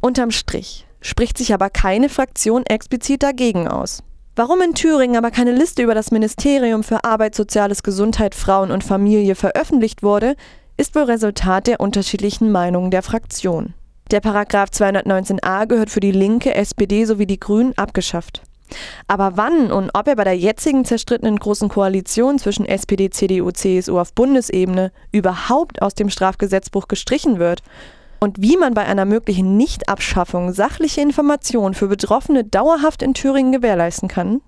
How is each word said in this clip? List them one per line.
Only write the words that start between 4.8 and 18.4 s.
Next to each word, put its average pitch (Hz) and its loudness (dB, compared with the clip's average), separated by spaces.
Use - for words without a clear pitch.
aber 233 0
keine 240 2
Liste 262 0
über 226 2
das 214 -2
Ministerium 226 2
für - -2
Arbeit, 220 0
Soziales, 202 -2
Gesundheit, 202 0
Frauen 196 0
und 190 -2
Familie 202 2
veröffentlicht 226 0
wurde, 208 2
ist - -2
wohl 302 2
Resultat 208 0
der 233 0
unterschiedlichen 202 0
Meinungen 180 0
der 185 0
Fraktion. - -4
Der 208 4
Paragraph 202 0
zweihundertneunzehn 190 0
a 196 0
gehört 220 2
für 214 -2
die 196 2
Linke, 202 2
S - -2
P 202 0
D 208 2
sowie 208 0
die 190 -2
Grünen 233 0
abgeschafft. - -6